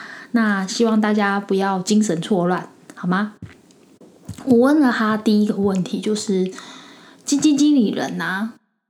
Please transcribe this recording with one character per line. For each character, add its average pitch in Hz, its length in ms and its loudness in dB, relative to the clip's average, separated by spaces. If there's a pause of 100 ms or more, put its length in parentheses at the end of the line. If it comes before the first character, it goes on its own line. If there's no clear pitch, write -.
(320)
那 208 360 0
希 233 180 -2
望 220 140 2
大 214 140 2
家 202 260 0
不 202 160 -4
要 190 240 0
精 214 240 2
神 170 180 0
错 175 240 0
乱， 180 220 -2 (260)
好 - 140 -8
吗？ 202 280 -2 (1120)
我 247 120 6
问 277 220 6
了 254 120 4
他 220 240 0
第 214 260 2
一 208 60 2
个 - 80 -2
问 196 280 0
题， 190 180 -6
就 214 120 -2
是 190 380 -2 (720)
基 285 140 -2
金 285 200 2
经 294 180 4
理 220 160 2
人 175 280 -6
啊 190 360 -6 (340)